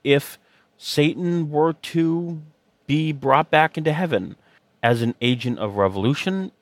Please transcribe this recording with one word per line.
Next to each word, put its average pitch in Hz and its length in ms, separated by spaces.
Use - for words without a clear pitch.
if 139 340
Satan 165 720
were 156 260
to 165 680
be 156 260
brought 139 380
back 156 280
into 156 140
heaven 151 440
as 117 180
an 117 200
agent 123 400
of 101 160
revolution 113 760